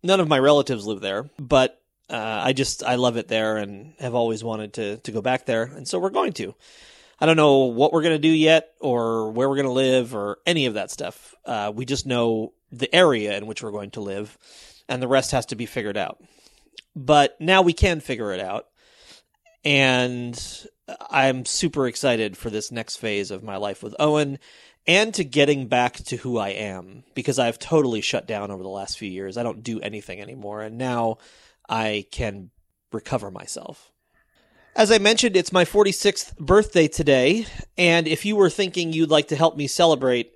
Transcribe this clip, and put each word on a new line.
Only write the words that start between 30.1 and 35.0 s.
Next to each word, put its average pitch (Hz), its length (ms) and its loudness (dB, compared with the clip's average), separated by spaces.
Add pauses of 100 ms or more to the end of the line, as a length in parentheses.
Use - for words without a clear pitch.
anymore, 104 420 -14
and 110 160 -12
now 120 420 -2 (500)
I 110 420 -2
can 101 380 -8 (420)
recover 110 400 -6
myself. - 600 -16 (840)
As 214 160 6
I 226 60 8
mentioned, 214 400 4